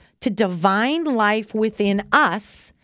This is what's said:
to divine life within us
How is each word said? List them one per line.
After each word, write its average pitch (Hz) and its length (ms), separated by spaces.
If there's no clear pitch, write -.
to - 80
divine 202 760
life 220 500
within 214 580
us 214 600